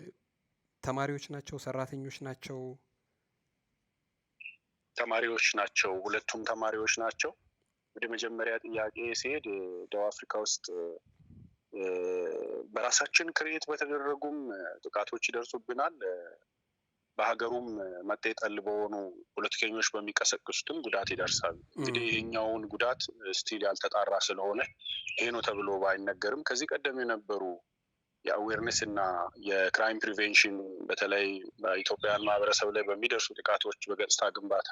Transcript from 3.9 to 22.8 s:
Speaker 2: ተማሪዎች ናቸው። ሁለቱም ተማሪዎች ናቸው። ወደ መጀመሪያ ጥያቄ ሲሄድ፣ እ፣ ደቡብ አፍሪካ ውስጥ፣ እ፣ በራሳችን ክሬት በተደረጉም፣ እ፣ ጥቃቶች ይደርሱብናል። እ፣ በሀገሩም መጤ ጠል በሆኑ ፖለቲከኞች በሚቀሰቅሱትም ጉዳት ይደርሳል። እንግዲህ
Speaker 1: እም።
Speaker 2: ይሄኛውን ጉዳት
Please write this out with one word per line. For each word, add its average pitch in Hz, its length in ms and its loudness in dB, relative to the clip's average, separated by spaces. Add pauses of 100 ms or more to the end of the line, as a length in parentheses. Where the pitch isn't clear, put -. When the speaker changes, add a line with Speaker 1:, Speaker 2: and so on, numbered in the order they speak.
Speaker 2:
ተማሪዎች 117 580 2
ናቸው። 101 460 2
ሁለቱም 104 440 -2
ተማሪዎች 110 540 0
ናቸው። 113 340 -2 (640)
ወደ - 120 -4
መጀመሪያ 113 540 0
ጥያቄ 110 340 -2 (180)
ሲሄድ፣ 131 340 -2
እ፣ 98 120 -2 (240)
ደቡብ 104 200 0
አፍሪካ - 340 -2
ውስጥ፣ - 260 0 (1080)
እ፣ 95 100 -6 (880)
በራሳችን 139 640 2
ክሬት 156 340 -2
በተደረጉም፣ 147 720 -2 (120)
እ፣ 98 100 -6 (200)
ጥቃቶች - 440 -2
ይደርሱብናል። 120 800 -2
እ፣ 95 120 0 (1040)
በሀገሩም 117 500 0 (360)
መጤ 104 280 -2
ጠል 107 280 -2
በሆኑ 104 340 0 (360)
ፖለቲከኞች 107 580 0
በሚቀሰቅሱትም - 920 0
ጉዳት 101 300 0
ይደርሳል። 90 460 0 (160)
እንግዲህ 127 300 0
Speaker 1:
እም። 117 40 0
Speaker 2:
ይሄኛውን 113 600 0
ጉዳት 117 340 0 (340)